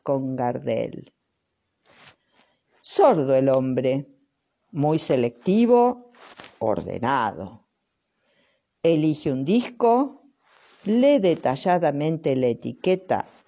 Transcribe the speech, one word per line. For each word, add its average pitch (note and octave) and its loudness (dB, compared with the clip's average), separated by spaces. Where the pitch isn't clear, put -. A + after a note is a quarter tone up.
con C3+ -4
Gardel. B2 -6
Sordo E3 2
el C3+ 4
hombre, C3 -2
muy D#3 0
selectivo, A3+ 0
ordenado. G#2 -4
Elige D#3 0
un C3 -4
disco, A#3+ 0
lee B3 4
detalladamente D#3+ 0
la B2+ 0
etiqueta, A#2+ -4